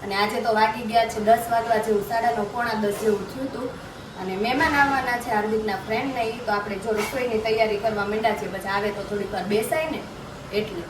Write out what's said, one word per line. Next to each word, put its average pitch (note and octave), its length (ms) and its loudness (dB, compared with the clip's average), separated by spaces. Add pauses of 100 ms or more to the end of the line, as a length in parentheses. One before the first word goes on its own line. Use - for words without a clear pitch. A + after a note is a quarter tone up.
અને G3 120 -4
આજે G#3+ 260 2
તો A3+ 120 2
વાગી A#3 300 4
ગયા A3+ 220 4
છે A3 140 -4
દસ A3 320 6
વાગવા A3+ 240 4
જેવું, G#3 340 2
સાડા A#3 220 2
નવ, G#3 120 0
પોણા A#3 300 -2
દસ G#3 280 0
જેવું G#3 340 0
થયું C4+ 120 -4
હતું. - 220 -6 (520)
અને F#3+ 160 -4
મહેમાન C#4 380 2
આવવાના C4+ 420 2
છે A#3+ 140 -6
હાર્દિકના G#3+ 440 0
ફ્રેન્ડ B3+ 380 -2
ને, A#3+ 100 0
ઈ A3+ 220 -4
તો G#3+ 60 0
આપણે G3+ 240 -2
જો G#3 160 -4
રસોઈની A3+ 460 -2
તૈયારી A3 400 2
કરવા G#3 280 0
માંડ્યા A3 280 0
છે, F#3 200 -6
પછી F#3+ 140 -8
આવે G3+ 240 0
તો G3+ 120 -6
થોડીક G3+ 300 -4
વાર F#3 100 -4
બેસાય A3 460 0
ને - 120 -4 (520)
એટલે. G3+ 360 -2